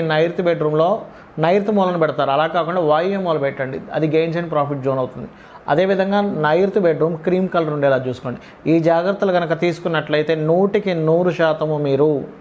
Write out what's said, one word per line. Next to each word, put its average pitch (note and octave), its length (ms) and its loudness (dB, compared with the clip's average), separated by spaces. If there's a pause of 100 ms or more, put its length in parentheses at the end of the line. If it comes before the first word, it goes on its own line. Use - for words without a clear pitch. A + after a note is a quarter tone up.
(140)
నైరుతి E3 280 0
బెడ్రూమ్లో D#3 480 2 (500)
నైరుతి G3 320 2
మూలను F#3 280 0
పెడతారు, C#3+ 320 0
అలా D3+ 160 2
కాకుండా E3+ 340 -2
వాయువ్య E3+ 360 2
మూల F3 200 -2
పెట్టండి, C#3 420 -4 (140)
అది D#3 140 0
గెయిన్స్ D#3+ 300 0
అండ్ E3+ 140 -6
ప్రాఫిట్ C#3+ 360 -2
జోన్ C3+ 160 0
అవుతుంది. - 260 -10 (400)
అదేవిధంగా F#3+ 520 2
నైరుతి F#3 580 0
బెడ్రూమ్ E3 380 0
క్రీమ్ F#3 320 0
కలర్ D#3+ 240 -2
ఉండేలా C#3 240 2 (100)
చూసుకోండి. B2 320 -8 (320)
ఈ E3 80 4
జాగ్రత్తలు F3 520 0
కనుక E3+ 280 0
తీసుకున్నట్లయితే D#3+ 760 0
నూటికి F#3+ 580 0
నూరు E3 380 2
శాతము D#3 460 0
మీరు C#3+ 300 2 (340)